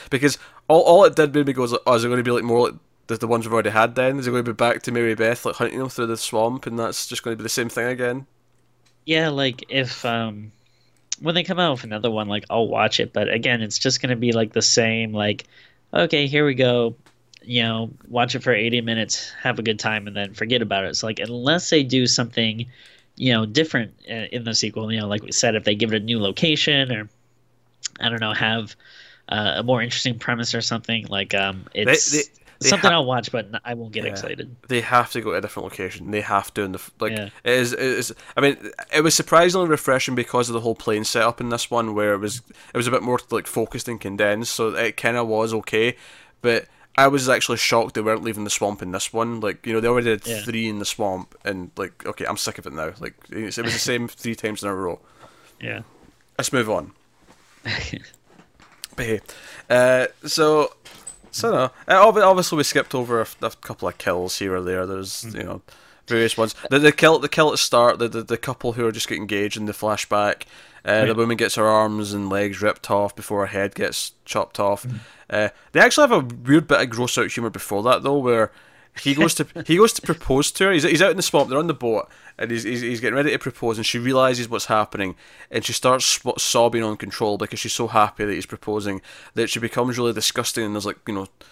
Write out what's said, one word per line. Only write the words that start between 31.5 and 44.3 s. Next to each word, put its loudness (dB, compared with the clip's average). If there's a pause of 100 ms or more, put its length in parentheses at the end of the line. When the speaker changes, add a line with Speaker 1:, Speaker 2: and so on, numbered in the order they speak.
Speaker 1:
They, -
Speaker 2:
it's 2
Speaker 1:
they, 0 (360)
they 0
Speaker 2:
something 4
Speaker 1:
ha- 4
Speaker 2:
I'll 2
watch, -2
but -6
n-, -6
I -8
won't -14
get -8
Speaker 1:
Yeah. -6
Speaker 2:
excited. -12 (120)
Speaker 1:
They 2
have 4
to -4
go -4
to 0
a -2
different -10
location. -10
They -2
have -2
to, -2
in -4
the -8
f-, -18
like, -2
Speaker 2:
Yeah. -6 (180)
Speaker 1:
it 2
is, 2
it -6
is, -2 (200)
I 0
mean, 4 (340)
it 2
was 4
surprisingly 4
refreshing 2
because 0
of -6
the -2
whole -2
plane -2
setup 0
in -6
this -4
one, -2
where 2
it -2
was, -6 (320)
it -2
was -2
a -2
bit 0
more, 0 (100)
like, -2
focused -4
and -8
condensed, 0